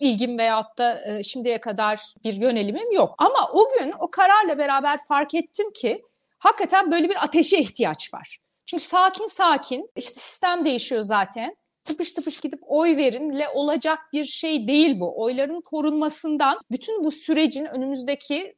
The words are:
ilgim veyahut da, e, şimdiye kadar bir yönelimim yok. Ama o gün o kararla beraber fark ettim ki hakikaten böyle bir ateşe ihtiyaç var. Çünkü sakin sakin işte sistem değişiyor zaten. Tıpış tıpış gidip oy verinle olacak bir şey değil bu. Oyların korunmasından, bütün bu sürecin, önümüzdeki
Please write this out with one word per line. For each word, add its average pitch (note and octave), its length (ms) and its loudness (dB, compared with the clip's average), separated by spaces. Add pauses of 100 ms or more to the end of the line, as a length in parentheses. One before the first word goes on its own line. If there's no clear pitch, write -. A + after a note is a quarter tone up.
ilgim A#3+ 380 0
veyahut A3 400 0
da, A#3+ 260 0
e, G#3 180 -6
şimdiye A#3 380 -4
kadar G#3+ 400 -2 (240)
bir A3 80 -2
yönelimim A#3 600 0
yok. F#4 260 2
Ama F#4+ 340 2
o G#4+ 160 6 (100)
gün D4+ 200 -4
o E4+ 120 -4
kararla F#4+ 480 4
beraber C#4+ 400 0 (100)
fark D4 260 0
ettim F#4+ 380 -4
ki E4 300 -6 (360)
hakikaten G4 520 2
böyle E4 180 2
bir F#4+ 160 -2
ateşe - 340 4
ihtiyaç F#3+ 560 -2
var. - 240 -16 (280)
Çünkü E4+ 180 -2
sakin F#4+ 420 2
sakin D#4+ 680 0
işte - 180 -4
sistem F4 500 0
değişiyor B3 380 0
zaten. G#3+ 540 -2 (280)
Tıpış D#4 280 -6
tıpış - 280 -8
gidip C#4+ 260 -8
oy D#4 300 2
verinle C#4 520 -2
olacak D4 500 -2 (140)
bir D4 120 -2
şey C#4+ 440 -4
değil C#4+ 320 4
bu. F3 220 -6
Oyların C4+ 380 -2
korunmasından, D4+ 1000 0 (120)
bütün F#4+ 340 -4
bu D#4 60 0
sürecin, D4+ 540 0
önümüzdeki C#4 920 -6